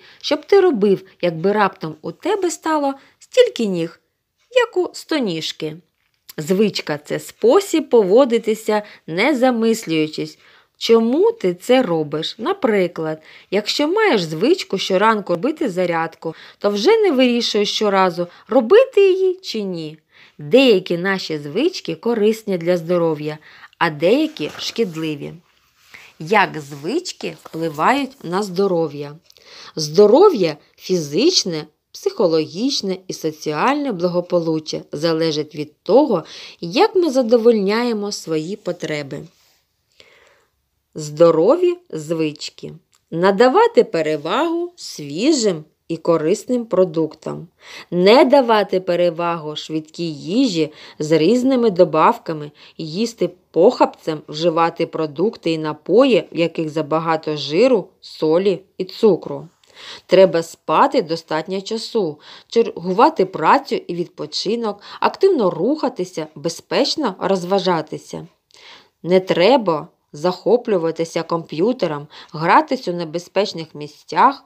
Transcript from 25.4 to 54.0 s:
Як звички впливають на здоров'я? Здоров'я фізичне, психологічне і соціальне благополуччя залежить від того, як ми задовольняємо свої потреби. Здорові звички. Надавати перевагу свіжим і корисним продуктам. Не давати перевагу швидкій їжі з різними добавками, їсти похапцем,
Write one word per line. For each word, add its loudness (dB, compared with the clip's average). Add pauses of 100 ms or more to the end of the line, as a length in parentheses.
Як 0
звички -10
впливають -4
на -4
здоров'я? -4 (600)
Здоров'я 4 (200)
фізичне, -2 (260)
психологічне -2 (120)
і -8
соціальне -4
благополуччя -4 (100)
залежить -2
від -12
того, 4 (360)
як 0
ми 2
задовольняємо 2
свої -6
потреби. -8 (1700)
Здорові 2 (140)
звички. -8 (380)
Надавати 4
перевагу -4
свіжим -2 (260)
і -6
корисним -2
продуктам. -2 (420)
Не 6
давати 2
перевагу -2
швидкій -8
їжі -2 (260)
з 2
різними 2
добавками, 2 (280)
їсти -4 (200)
похапцем, 2